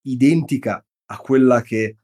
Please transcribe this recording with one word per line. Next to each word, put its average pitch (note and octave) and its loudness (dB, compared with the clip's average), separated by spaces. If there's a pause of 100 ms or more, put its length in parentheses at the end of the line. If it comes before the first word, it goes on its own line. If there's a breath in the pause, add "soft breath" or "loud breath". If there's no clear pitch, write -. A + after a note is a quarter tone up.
identica C3+ -2 (220)
a - -16
quella B2+ 2
che A2 -6